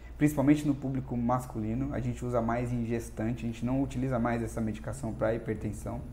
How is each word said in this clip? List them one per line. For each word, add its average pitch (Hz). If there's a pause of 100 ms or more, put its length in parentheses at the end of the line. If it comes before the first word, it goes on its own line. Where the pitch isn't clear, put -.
(160)
principalmente 147
no 139
público 131
masculino. 120
A 113
gente 123
usa 123
mais 120
em 120
gestante, 113
a 117
gente 113
não 131
utiliza 131
mais 117
essa 110
medicação 110
pra 113
hipertensão. 117 (120)